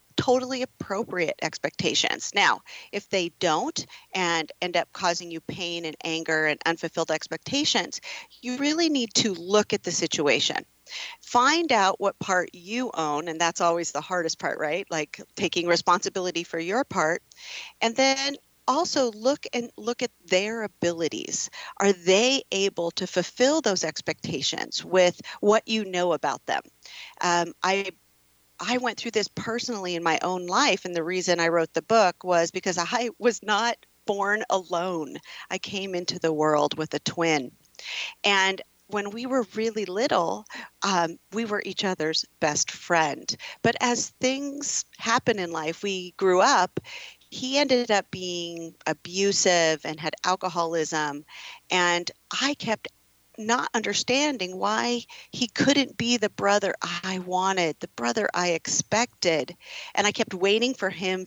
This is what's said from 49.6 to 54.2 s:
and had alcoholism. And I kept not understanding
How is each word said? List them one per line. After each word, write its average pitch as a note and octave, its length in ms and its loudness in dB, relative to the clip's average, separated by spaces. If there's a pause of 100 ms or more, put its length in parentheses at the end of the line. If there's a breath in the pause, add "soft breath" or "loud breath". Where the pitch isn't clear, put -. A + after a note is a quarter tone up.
and D#3 160 -8
had D#3 140 -4 (100)
alcoholism. D#3+ 1040 -2 (460 loud breath)
And F3 400 2 (280)
I C#4 140 0
kept A3+ 360 -4 (500)
not A3+ 340 0
understanding A3 840 -2